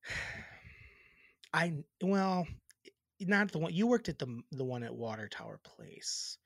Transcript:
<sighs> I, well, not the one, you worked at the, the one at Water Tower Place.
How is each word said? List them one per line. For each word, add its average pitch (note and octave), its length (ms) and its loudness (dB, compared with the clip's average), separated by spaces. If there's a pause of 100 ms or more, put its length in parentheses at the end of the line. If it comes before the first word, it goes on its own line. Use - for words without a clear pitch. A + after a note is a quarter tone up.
<sighs> - 1500 -10
I, E3 200 4 (280)
well, F#3+ 440 4 (760)
not G3+ 320 4
the E3 60 -2
one, E3 160 0
you G3 120 4
worked A#3+ 220 4
at D#3+ 100 -2
the, A#2+ 320 -4
the C3 140 -2
one B2 180 -2
at A#2+ 120 -6
Water A2 340 -4
Tower - 340 -10
Place. - 840 -8